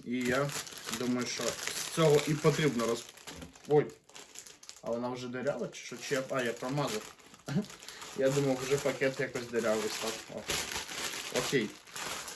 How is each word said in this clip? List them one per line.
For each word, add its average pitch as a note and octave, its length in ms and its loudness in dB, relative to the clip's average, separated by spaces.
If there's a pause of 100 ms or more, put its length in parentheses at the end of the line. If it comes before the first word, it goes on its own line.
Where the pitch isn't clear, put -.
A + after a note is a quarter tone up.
І B2 160 -2
я C3 300 2 (480)
думаю, B2 280 2
що - 180 -2
з - 500 -2
цього D3+ 340 8
і D3+ 60 2
потрібно D3 500 4
роз-, A2+ 200 0 (640)
ой! C#3+ 180 6 (960)
А A#2 80 -4
вона A#2+ 180 -2
вже B2 200 -6
дирява B2+ 400 -2
чи - 160 -12
що? B2 120 -10
Чи - 180 -2
я, C3 160 2
а, C3 120 0
я A#2 100 0
промазав. B2+ 600 -2 (320)
<laughs> C#3+ 80 -2 (640)
Я C3+ 120 4
думав, C#3 260 4
вже C3 200 2
пакет C3+ 440 0
якось B2+ 260 -4
дирявий A2+ 420 2
став. - 240 -2 (220)
О. A2 60 -6 (1000)
Окей. A#2 320 2 (640)